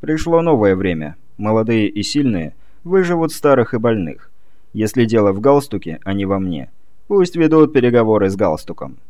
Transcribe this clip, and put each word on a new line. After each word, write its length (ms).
«Пришло 400
новое 340
время. 400
Молодые 500
и 160
сильные 500
выживут 480
старых 420
и 40
больных. 520
Если 320
дело 260
в 80
галстуке, 640
а 100
не 120
во 140
мне, 300
пусть 280
ведут 380
переговоры 560
с 60
галстуком». 600